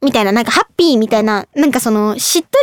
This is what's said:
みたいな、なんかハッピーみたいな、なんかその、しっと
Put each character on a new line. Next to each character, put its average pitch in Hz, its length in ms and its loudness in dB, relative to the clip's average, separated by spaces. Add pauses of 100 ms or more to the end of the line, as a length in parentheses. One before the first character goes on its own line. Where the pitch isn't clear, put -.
み 269 100 0
た 226 100 0
い 202 40 0
な、 196 60 0
な 226 100 0
ん 233 40 -2
か 226 60 -6
ハ - 100 0
ッ - 140 -2
ピ 339 200 2
ー - 40 2
み 220 80 0
た 220 120 0
い 208 40 0
な、 214 320 -2
な 294 120 2
ん 269 40 0
か 254 80 0
そ 240 100 -4
の、 214 300 0
し - 200 -2
っ - 40 -6
と - 200 0